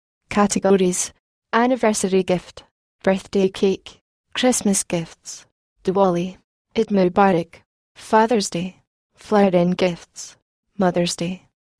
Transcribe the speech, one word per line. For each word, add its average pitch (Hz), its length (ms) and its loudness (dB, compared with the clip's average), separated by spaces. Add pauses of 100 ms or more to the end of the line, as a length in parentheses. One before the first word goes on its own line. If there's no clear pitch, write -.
(280)
Categories. 196 840 0 (420)
Anniversary 226 680 0
gift. - 420 -6 (380)
Birthday 190 460 0
cake. - 520 -4 (340)
Christmas 233 500 0
gifts. - 640 -10 (380)
Diwali. 185 520 0 (400)
Eid 226 120 0
Mubarak. 190 720 2 (320)
Father's 220 560 0
Day. 180 320 -8 (320)
Flower-in 180 560 2
gifts. - 640 -6 (400)
Mother's 175 400 0
Day. 180 320 -8 (320)